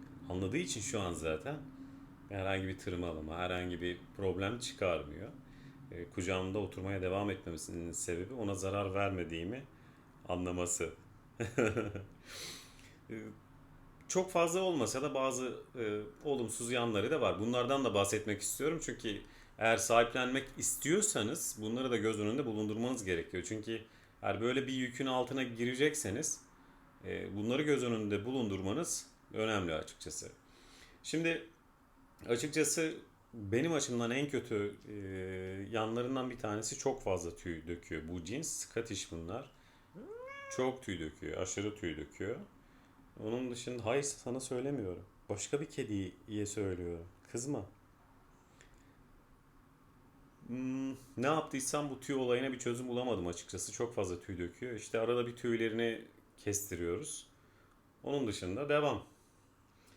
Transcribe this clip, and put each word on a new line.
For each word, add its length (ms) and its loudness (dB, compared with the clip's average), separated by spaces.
Anladığı 280 0
için 240 -2
şu 200 -2
an 120 0
zaten 440 -2
herhangi 400 0
bir 100 -4
tırmalama, 600 -4
herhangi 420 0
bir 180 0
problem 420 2
çıkarmıyor. 680 0
E, 120 -8
kucağımda 440 0
oturmaya 440 -2
devam 280 2
etmemesinin 600 -4
sebebi 420 -2
ona 200 0
zarar 400 0
vermediğimi 680 0
anlaması. 640 0
<laughs> 360 2
E, 40 -6
çok 220 4
fazla 300 6
olmasa 420 4
da 120 0
bazı, 420 2
e, 220 0
olumsuz 480 0
yanları 380 4
da 100 4
var. 200 4
Bunlardan 440 2
da 100 4
bahsetmek 480 4
istiyorum 420 0
çünkü 360 -4
eğer 180 6
sahiplenmek 680 6
istiyorsanız 1000 2
bunları 300 0
da 60 6
göz 240 2
önünde 260 2
bulundurmanız 580 0
gerekiyor. 440 0
Çünkü 340 -4
eğer 180 2
böyle 260 2
bir 60 -2
yükün 340 -2
altına 360 2
girecekseniz, 960 2
e, 320 -4
bunları 260 2
göz 220 4
önünde 400 2
bulundurmanız 840 0
önemli 400 2
açıkçası. 540 -6
Şimdi 440 0
açıkçası 680 4
benim 380 2
açımdan 380 2
en 180 2
kötü, 460 0
e, 60 -10
yanlarından 580 0
bir 80 -8
tanesi 400 -2
çok 240 0
fazla 340 0
tüy 300 -6
döküyor. 420 -6
Bu 160 -6
cins 240 -4
Scottish 640 -4
bunlar. 380 -6
Çok 260 0
tüy 180 -4
döküyor, 400 -4
aşırı 360 -2
tüy 200 -2
döküyor. 400 -4
Onun 260 0
dışında, 340 -6
hayır, 180 4
sana 380 -4
söylemiyorum. 640 -2
Başka 320 0
bir 60 -4
kediye 800 -2
söylüyorum. 600 -2
Kızma. 340 -4
Hmm, 460 -4
ne 100 2
yaptıysam 640 2
bu 100 -6
tüy 160 -2
olayına 360 2
bir 60 -6
çözüm 300 -2
bulamadım 380 0
açıkçası. 460 -4
Çok 220 -2
fazla 260 0
tüy 180 -6
döküyor. 360 -4
İşte 240 -2
arada 280 4
bir 100 -6
tüylerini 680 2
kestiriyoruz. 880 -2
Onun 220 0
dışında 420 -2
devam. 360 4